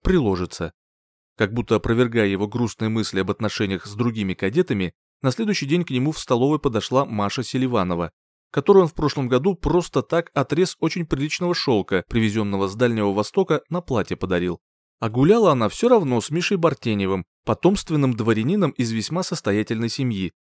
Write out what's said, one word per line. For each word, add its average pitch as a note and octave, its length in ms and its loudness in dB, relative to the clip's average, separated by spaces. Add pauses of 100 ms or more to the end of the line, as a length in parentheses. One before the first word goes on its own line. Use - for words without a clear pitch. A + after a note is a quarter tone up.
приложится». F#2+ 720 0 (640)
Как G#2 160 0
будто A#2 220 0
опровергая A2+ 520 2
его G2 200 0
грустные A2+ 420 -2
мысли G#2+ 320 -2
об F#2+ 100 -2
отношениях G2 540 -4
с G#2 100 -14
другими A2 380 -2
кадетами, G2+ 600 -2 (280)
на C3 100 0
следующий G#3 340 -2
день E3 200 0
к - 40 -16
нему C3+ 220 0
в D3 80 -10
столовой C3+ 400 0
подошла B2+ 460 0
Маша G#2 360 -4
Селиванова, G2 680 -2 (400)
которую G3 320 6
он D#3+ 60 0
в - 40 -10
прошлом C#3+ 340 -2
году C3+ 280 0
просто E3 480 0
так E3+ 300 -2
отрез D3 460 0
очень E3 260 -2
приличного D#3 500 -4
шёлка, G2 540 0
привезённого G2+ 580 0
с F#2+ 80 -6
Дальнего A2+ 380 2
Востока, D3+ 560 0
на F3 120 -4
платье G#2+ 360 -4
подарил. F2+ 420 -2 (400)
А A2+ 100 -4
гуляла E3 440 4
она A2+ 160 0
всё - 200 0
равно C#3+ 320 4
с - 80 -8
Мишей F3 280 -2
Бартеневым, G2+ 680 0 (200)
потомственным C#3+ 680 2
дворянином A#2 580 0
из A#2+ 200 -2
весьма A2+ 320 -4
состоятельной A2 640 -2
семьи. G#2 440 -4 (260)